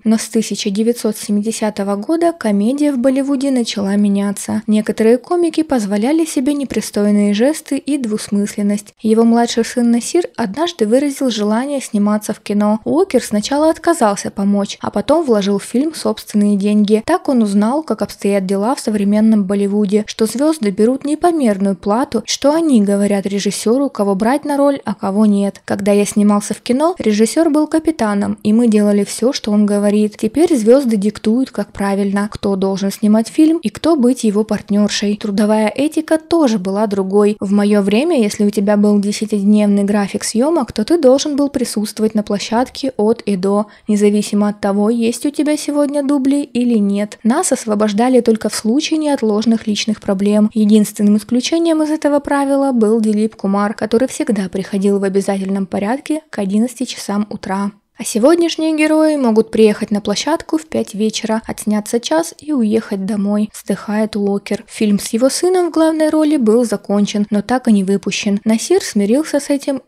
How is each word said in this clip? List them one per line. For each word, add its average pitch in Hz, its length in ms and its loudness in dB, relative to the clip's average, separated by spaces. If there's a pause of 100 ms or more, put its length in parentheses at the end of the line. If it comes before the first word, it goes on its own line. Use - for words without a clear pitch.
Но 220 140 2
с - 100 -8
тысяча 214 420 -4
девятьсот 220 460 -2
семидесятого 208 800 -4
года 330 380 0
комедия 254 580 0
в 269 60 -2
Болливуде 269 540 0
начала 214 440 -2
меняться. 202 720 -2
Некоторые 214 500 2
комики 330 460 0
позволяли 254 640 0
себе 294 280 -2
непристойные 208 800 0
жесты 269 440 0
и 285 200 -4
двусмысленность. 208 1000 -4
Его 220 240 4
младший 233 400 2
сын 233 260 0
Насир 240 460 0
однажды 240 520 -2
выразил 269 420 0
желание 220 500 -2
сниматься 208 540 -2
в - 80 -14
кино. 208 420 0
Уокер 269 400 0
сначала 277 460 0
отказался 247 600 0
помочь, 202 520 -2
а - 100 -8
потом 285 320 0
вложил 202 340 0
в 196 60 -8
фильм 302 320 -2
собственные 208 640 -2
деньги. 208 440 2 (120)
Так 370 160 -2
он 247 140 2
узнал, 208 400 0
как 220 180 -4
обстоят 202 460 -2
дела 202 260 0
в 294 60 -4
современном 214 640 2
Болливуде, 202 640 0
что - 180 -2
звезды 262 460 0
берут 233 340 0
непомерную 277 720 0
плату, 220 500 -2
что - 260 0
они 302 300 4
говорят 202 460 0
режиссеру, 214 640 -2
кого 202 240 -2
брать 240 300 0
на 294 120 -2
роль, 277 260 2
а 202 120 -6
кого 208 320 0
нет. 202 360 0
"Когда 202 280 -2
я 202 140 2
снимался 208 500 0
в - 60 -14
кино, 302 360 0
режиссер 220 540 2
был 302 160 2
капитаном, 220 760 -2
и 208 100 0
мы 240 160 4
делали 208 360 4
все, 233 280 -2
что - 200 -6
он 208 160 2
говорит. 208 500 0
Теперь 302 400 2
звезды 226 400 4
диктуют, 214 540 -2
как 208 200 -8
правильно, 202 600 -2
кто 196 240 -2
должен 196 340 -2
снимать 220 380 2
фильм 320 320 2
и 226 100 -6
кто 330 260 0
быть 254 280 2
его 214 200 2
партнершей. 208 760 -2
Трудовая 214 500 0
этика 311 500 -2
тоже 311 400 2
была 190 300 -2
другой. 202 520 0
В 202 120 -4
мое 202 320 2
время, 254 360 2
если 208 240 0
у 208 60 2
тебя 208 260 0
был 208 240 4
десятидневный 208 840 0
график 202 400 -2
съемок, 277 480 0
то 214 120 -4
ты 339 160 0
должен 277 360 4
был 277 140 0
присутствовать 220 640 -4
на 208 80 0
площадке 226 760 -4
от 220 240 2
и 202 140 -2
до, 202 320 0 (200)
независимо 208 640 2
от 208 120 -6
того, 208 280 0
есть 233 380 -2
у - 20 -2
тебя 302 280 0
сегодня 294 440 -2
дубли 277 400 0
или 240 380 0
нет. 202 140 0 (300)
Нас 277 280 0
освобождали 220 680 2
только 220 280 0
в - 60 -6
случае 294 440 -2
неотложных 226 680 0
личных 214 320 -2
проблем. 208 540 2
Единственным 208 640 4
исключением 311 640 0
из 302 60 0
этого 294 300 0
правила 277 520 0
был 226 300 2
Дилип 214 340 0
Кумар, 202 380 -2
который 226 340 0
всегда 220 400 -2
приходил 196 520 -2
в 196 40 -2
обязательном 196 640 -2
порядке 240 640 -4
к - 100 -14
одиннадцати 214 460 -2
часам 208 440 -6
утра". 202 420 -6 (260)
А 233 60 -14
сегодняшние 320 760 2
герои 311 400 2
могут 220 340 2
приехать 214 400 2
на 208 100 -2
площадку 294 560 -4
в 311 80 -14
пять 226 280 -6
вечера, 220 520 -2
отсняться 208 540 -4
час 320 400 -2
и 302 140 -6
уехать 214 520 -2
домой, 208 480 -2
вздыхает 214 640 -4
Уокер. 202 520 -4
Фильм 208 320 0
с - 100 -8
его 240 200 2
сыном 349 400 0
в - 40 -6
главной 320 360 0
роли 311 280 2
был 233 260 2
закончен, 208 680 -2
но 208 100 0
так 247 260 -4
и 233 40 4
не 202 120 2
выпущен. 196 640 -2
Насир 226 380 0
смирился 247 560 0
с - 100 -4
этим 277 380 -4